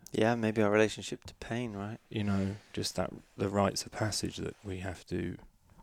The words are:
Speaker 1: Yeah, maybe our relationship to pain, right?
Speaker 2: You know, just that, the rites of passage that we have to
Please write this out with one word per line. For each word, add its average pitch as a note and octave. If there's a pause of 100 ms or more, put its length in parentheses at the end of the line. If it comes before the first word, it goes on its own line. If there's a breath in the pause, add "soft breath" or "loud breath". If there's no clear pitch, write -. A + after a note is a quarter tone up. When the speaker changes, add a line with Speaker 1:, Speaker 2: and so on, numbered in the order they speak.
(120)
Speaker 1:
Yeah, A2
maybe A2
our G2+
relationship G#2
to -
pain, A#2
right? G#2 (120)
Speaker 2:
You G#2+
know, G2 (160)
just -
that, F2+ (260)
the G#2
rites G2
of -
passage -
that F2
we F#2+
have F#2
to F#2 (460 soft breath)